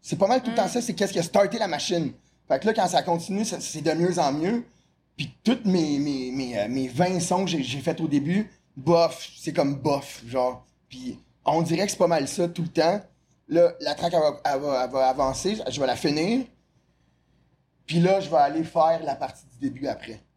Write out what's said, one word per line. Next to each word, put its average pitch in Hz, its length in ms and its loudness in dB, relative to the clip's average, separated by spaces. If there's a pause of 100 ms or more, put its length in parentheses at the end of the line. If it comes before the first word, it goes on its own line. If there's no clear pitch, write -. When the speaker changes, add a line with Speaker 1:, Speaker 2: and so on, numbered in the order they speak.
Speaker 1:
C'est - 160 -6
pas 196 120 2
mal 254 120 4
tout 254 100 -6
le - 20 -6
Speaker 2:
Mm. 233 40 0
Speaker 1:
temps 196 120 2
ça, 240 120 -2
c'est 226 140 -4
qu'est-ce 190 180 -2
qui - 60 -2
a 165 60 0
starté 202 340 2
la 214 80 -2
machine. 160 460 -2 (360)
Fait 143 120 2
que - 60 -2
là, 220 60 2
quand 214 140 2
ça 170 160 2
continue, 185 420 -2
ça, - 160 -6
c'est - 220 -10
de 160 100 2
mieux 170 280 2
en 139 120 2
mieux. 190 320 -2 (520)
Puis - 260 -8
toutes 233 240 0
mes, 156 320 2
mes, 135 320 -4
mes, 123 280 -4
euh, 104 100 0
mes 131 200 -2
vingt 175 320 0
sons 190 240 0
que 175 60 -4
j'ai, 151 140 -2
j'ai 131 160 -8
fait 165 200 -4
au 160 60 -2
début, 151 420 0 (280)
bof, 165 600 2
c'est - 160 -8
comme 143 220 0
bof, 139 540 -4
genre. 127 360 -2 (240)
Puis - 300 -12 (260)
on 156 180 2
dirait 165 240 0
que 196 40 -2
c'est - 80 -8
pas 185 80 4
mal 156 220 2
ça 175 200 -2
tout 170 140 -6
le 165 60 -4
temps. 170 320 2 (480)
Là, 170 320 6
la 147 140 -2
track, 170 200 -2
elle 165 60 4
va, 151 240 2
elle 139 160 0
va, 139 240 0
elle 120 80 -6
va 131 160 4
avancer, 135 480 0 (120)
je 123 120 -4
vais 135 60 2
la 120 100 0
finir. 175 500 0 (1400)
Puis 165 140 0
là, 190 200 4
je 143 100 -8
vais 165 60 2
aller 147 280 4
faire 160 400 2
la 139 120 -2
partie - 360 -10
du - 60 -20
début 131 300 -6
après. 113 320 -8 (160)